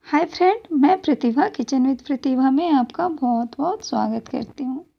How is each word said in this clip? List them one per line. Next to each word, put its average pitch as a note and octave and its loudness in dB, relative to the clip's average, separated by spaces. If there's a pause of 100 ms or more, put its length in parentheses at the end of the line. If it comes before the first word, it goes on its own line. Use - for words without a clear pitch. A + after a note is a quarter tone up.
हाय D#4 0
फ्रेंड, F#4+ 0
मैं D#4+ 4
प्रतिभा, B3+ 0
किचन B3+ -2
with C4 -2
प्रतिभा C4 0
में E4 2
आपका C4+ 0
बहुत A#3+ -2
बहुत F4+ -4
स्वागत A3 -4
करती B3 -8
हूँ। C4 -6 (140)